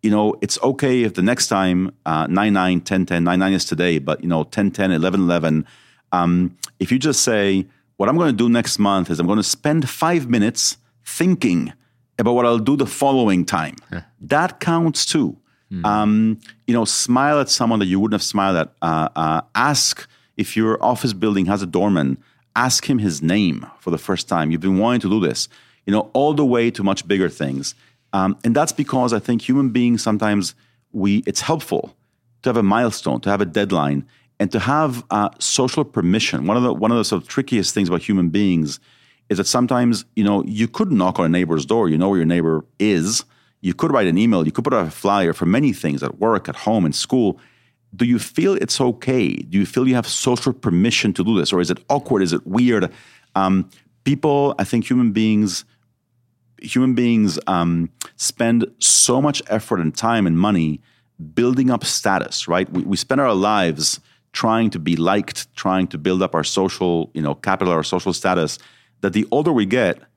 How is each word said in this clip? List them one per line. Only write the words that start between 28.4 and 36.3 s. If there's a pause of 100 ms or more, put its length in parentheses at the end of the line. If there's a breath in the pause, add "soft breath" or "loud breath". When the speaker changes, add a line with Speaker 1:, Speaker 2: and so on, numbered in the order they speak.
Speaker 1:
and
that's
because
I
think
human
beings,
sometimes (380)
we,
it's
helpful (460)
to
have
a
milestone,
to
have
a
deadline, (340 soft breath)
and
to
have,
uh,
social
permission.